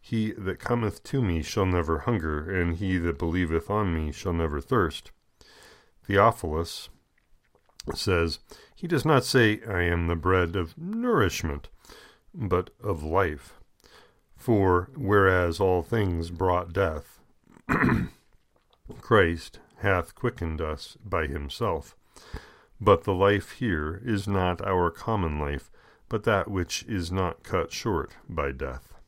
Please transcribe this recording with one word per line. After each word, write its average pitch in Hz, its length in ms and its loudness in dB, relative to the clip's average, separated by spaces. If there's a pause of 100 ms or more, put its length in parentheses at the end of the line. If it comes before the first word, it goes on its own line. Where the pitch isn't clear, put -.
He 110 320 -2
that 92 260 -6
cometh 117 460 -2
to 135 180 -2
me 85 200 0
shall 95 240 0
never 82 340 0
hunger, 80 500 -2
and 87 260 0
he 92 220 0
that 85 200 -2
believeth 82 520 0
on 101 240 0
me 78 180 -2
shall - 200 -6
never 80 280 -2
thirst." 92 520 -2 (920)
Theophilus 98 880 0 (1040)
says, 85 460 0 (340)
"He - 120 -10
does 165 180 0
not 143 200 4
say, 110 380 4
'I 95 200 -2
am 85 240 2
the 85 100 0
bread 87 400 2
of 85 200 -4
nourishment, 165 920 -2 (680)
but 92 360 -2 (100)
of 95 220 -4
life.' 78 520 -2 (840)
For 92 580 2
whereas 95 680 4
all 92 220 2
things 87 480 -2
brought 90 420 0
death, 80 480 -2 (480)
<clears throat> - 1300 -4
Christ 85 580 2 (200)
hath 95 360 0
quickened 82 460 -6
us 78 440 -8
by 90 220 -2
himself. 73 720 -6 (840)
But 98 240 6
the 98 100 0
life 98 380 4
here 80 520 -4
is 104 240 -2
not 92 360 0
our 92 260 2
common 87 480 -4
life, 73 320 -6 (380)
but 110 160 -4
that 101 240 2
which 92 360 -4
is 90 260 -6
not 92 320 -2
cut - 300 -4
short 85 440 -4 (120)
by 73 240 -4
death." 65 420 -10 (140)